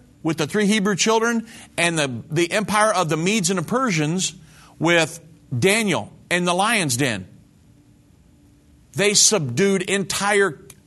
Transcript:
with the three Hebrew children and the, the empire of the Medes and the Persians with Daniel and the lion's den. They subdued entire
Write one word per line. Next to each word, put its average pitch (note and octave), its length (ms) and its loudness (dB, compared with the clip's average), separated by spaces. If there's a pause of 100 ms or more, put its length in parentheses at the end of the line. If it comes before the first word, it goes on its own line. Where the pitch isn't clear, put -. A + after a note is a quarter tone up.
(220)
with D#3 140 -2
the D3+ 100 -2
three G#3 200 0
Hebrew G3+ 300 2
children A3+ 500 0 (320)
and E3+ 200 0
the, C3 320 -2
the E3 220 0
empire G#3 400 2
of F3+ 160 0
the D#3+ 80 0
Medes F3+ 320 0
and F#3+ 100 -2
the E3 40 -2
Persians F#3 720 -2 (440)
with E3 420 2 (360)
Daniel F#3 560 0 (180)
and F3 160 0
the F3 80 2
lion's F#3 440 0
den. A2+ 280 -2 (1700)
They G3+ 220 0
subdued F#3 680 2
entire G3 760 0 (260)